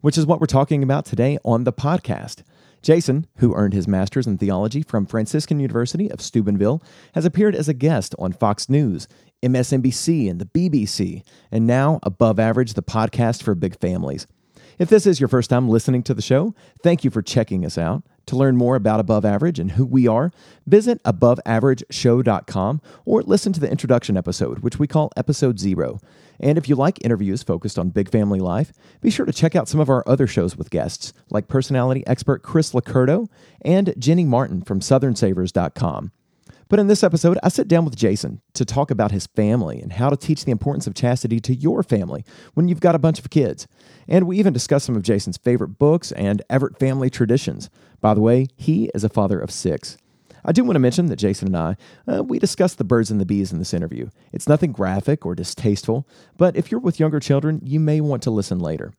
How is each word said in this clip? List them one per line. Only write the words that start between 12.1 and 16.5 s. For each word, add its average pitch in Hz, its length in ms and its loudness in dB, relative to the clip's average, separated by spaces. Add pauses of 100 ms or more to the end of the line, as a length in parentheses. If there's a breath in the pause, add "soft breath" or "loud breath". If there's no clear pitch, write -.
Average, 113 360 2
the 110 80 -2
podcast 113 600 -2
for 101 140 0
big 87 240 -4
families. 87 480 -6 (500 soft breath)
If 175 100 0
this 214 160 6
is 175 160 4
your 131 80 2
first 123 220 2
time 123 180 2
listening 117 360 2
to 123 100 -2
the 104 80 -6
show, 147 320 0 (260 soft breath)